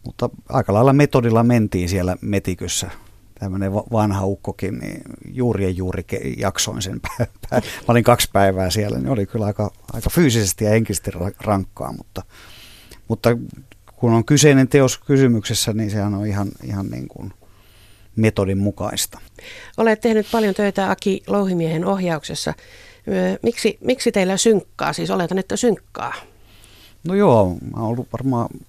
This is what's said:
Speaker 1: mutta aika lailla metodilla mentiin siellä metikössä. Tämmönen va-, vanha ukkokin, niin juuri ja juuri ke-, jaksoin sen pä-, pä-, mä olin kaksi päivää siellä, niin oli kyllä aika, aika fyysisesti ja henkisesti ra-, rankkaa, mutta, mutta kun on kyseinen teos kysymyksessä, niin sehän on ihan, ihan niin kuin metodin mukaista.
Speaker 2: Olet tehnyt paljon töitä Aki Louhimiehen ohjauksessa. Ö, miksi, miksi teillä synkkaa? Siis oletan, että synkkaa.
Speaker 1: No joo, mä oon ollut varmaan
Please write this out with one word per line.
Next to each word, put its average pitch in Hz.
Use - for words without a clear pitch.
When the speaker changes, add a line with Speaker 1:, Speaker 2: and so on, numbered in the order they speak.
Speaker 1:
mutta -
aika 107
lailla 135
metodilla 120
mentiin 107
siellä 90
metikössä. 95
Tämmönen 98
va-, 101
vanha 101
ukkokin, 101
niin -
juuri 110
ja 92
juuri 90
ke-, 67
jaksoin 104
sen 95
pä-, -
pä-, 127
mä -
olin 117
kaksi -
päivää 95
siellä, 107
niin 127
oli 104
kyllä 107
aika, 104
aika 120
fyysisesti 113
ja 104
henkisesti 107
ra-, 90
rankkaa, -
mutta, -
mutta 113
kun 120
on 113
kyseinen 139
teos 135
kysymyksessä, 117
niin 107
sehän 101
on 101
ihan, 101
ihan 98
niin -
kuin -
metodin 101
mukaista. -
Speaker 2:
Olet 220
tehnyt 220
paljon 214
töitä 196
Aki 190
Louhimiehen 180
ohjauksessa. 175
Ö, 190
miksi, 226
miksi 240
teillä 190
synkkaa? 175
Siis 165
oletan, 190
että 196
synkkaa. -
Speaker 1:
No 185
joo, 117
mä 113
oon 110
ollut 120
varmaan 120